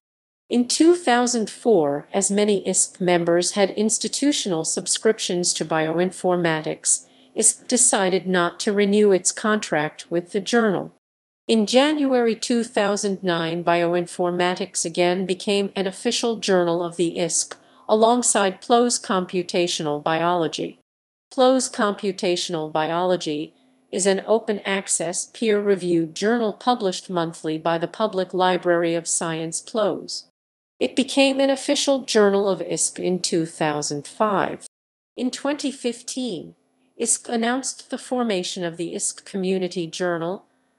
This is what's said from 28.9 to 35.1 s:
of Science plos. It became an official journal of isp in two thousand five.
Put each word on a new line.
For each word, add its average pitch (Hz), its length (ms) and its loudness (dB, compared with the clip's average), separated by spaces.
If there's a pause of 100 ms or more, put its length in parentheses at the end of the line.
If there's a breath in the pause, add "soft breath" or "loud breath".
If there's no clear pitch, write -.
of 165 140 -4
Science 165 540 -4
plos. - 640 -4 (520)
It - 200 -2
became 269 420 2
an 277 100 4
official 269 540 0
journal 202 460 4
of 175 100 -2
isp - 400 -4
in 180 220 -2
two 165 240 0
thousand 147 600 -4
five. 156 600 -2 (500)